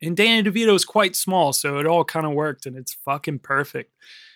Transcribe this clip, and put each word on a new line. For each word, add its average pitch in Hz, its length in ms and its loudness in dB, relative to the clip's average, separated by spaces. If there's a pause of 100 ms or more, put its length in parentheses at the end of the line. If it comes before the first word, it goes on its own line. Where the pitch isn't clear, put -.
And 165 140 -4
Danny 214 340 4
DeVito 214 240 4
is 185 120 2
quite 196 320 0
small, 175 340 0
so 139 280 -2
it 147 60 0
all 165 200 2
kinda 156 240 -4
worked, 147 360 -4
and 131 120 -12
it's 131 160 -12 (100)
fucking 143 360 -4
perfect. 139 520 -4 (440)